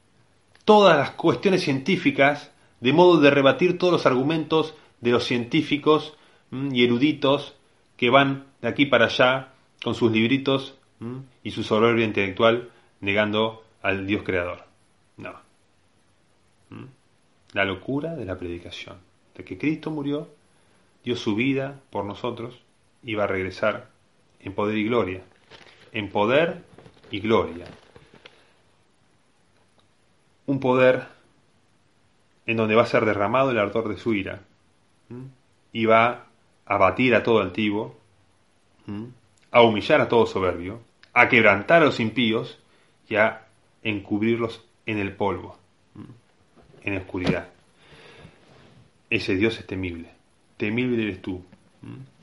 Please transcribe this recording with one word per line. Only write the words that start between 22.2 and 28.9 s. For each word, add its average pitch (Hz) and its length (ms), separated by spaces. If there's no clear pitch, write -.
y 110 140
va 104 80
a 98 40
regresar 95 640
en 98 120
poder 107 240
y 107 60
gloria. 101 400
En 104 160
poder 131 540
y 104 120
gloria. 87 440